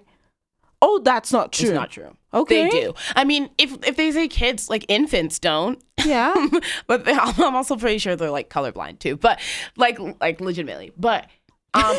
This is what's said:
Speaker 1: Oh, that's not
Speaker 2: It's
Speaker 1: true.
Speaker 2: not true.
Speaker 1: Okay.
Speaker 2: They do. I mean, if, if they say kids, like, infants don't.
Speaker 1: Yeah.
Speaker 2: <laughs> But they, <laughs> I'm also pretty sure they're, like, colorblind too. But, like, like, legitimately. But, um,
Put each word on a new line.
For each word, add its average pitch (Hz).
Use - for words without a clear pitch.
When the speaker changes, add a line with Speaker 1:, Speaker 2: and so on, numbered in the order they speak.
Speaker 1:
Oh, 403
that's 254
not 226
Speaker 2:
It's -
Speaker 1:
true. 214
Speaker 2:
not 135
true. -
Speaker 1:
Okay. 311
Speaker 2:
They 339
do. 480
I 269
mean, 285
if, 190
if 269
they 311
say 311
kids, 233
like, 214
infants 202
don't. 170
Speaker 1:
Yeah. 285
Speaker 2:
<laughs> -
But 240
they, -
<laughs> 269
I'm 247
also 262
pretty 214
sure 190
they're, 156
like, 143
colorblind 98
too. 139
But, 208
like, 240
like, 165
legitimately. 151
But, 214
um, 220